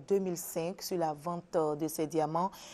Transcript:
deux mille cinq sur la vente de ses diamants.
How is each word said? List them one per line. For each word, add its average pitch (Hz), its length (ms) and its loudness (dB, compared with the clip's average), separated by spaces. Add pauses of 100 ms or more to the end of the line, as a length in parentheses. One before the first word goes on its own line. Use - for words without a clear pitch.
deux 202 120 4
mille 185 180 0
cinq 175 460 -4
sur 185 160 -2
la 156 160 2
vente 175 420 -4 (240)
de 160 80 0
ses 156 180 -2
diamants. 160 440 2 (240)